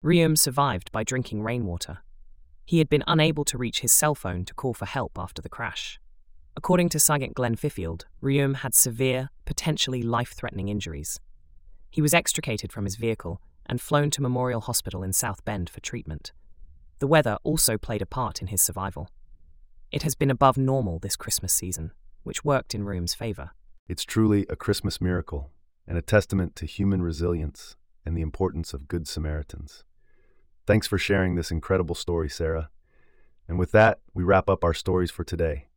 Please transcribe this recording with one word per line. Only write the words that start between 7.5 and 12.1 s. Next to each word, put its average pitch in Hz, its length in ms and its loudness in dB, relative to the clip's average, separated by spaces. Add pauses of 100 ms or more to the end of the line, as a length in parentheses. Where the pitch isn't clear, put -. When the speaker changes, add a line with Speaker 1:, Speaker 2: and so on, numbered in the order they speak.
Speaker 1:
Fifield, 87 500 -6 (160)
Reum 139 320 2
had 131 220 -4
severe, 131 560 2 (140)
potentially 143 580 -2
life-threatening 113 640 -2
injuries. 82 500 -6 (720)
He 156 140 0
was 147 100 4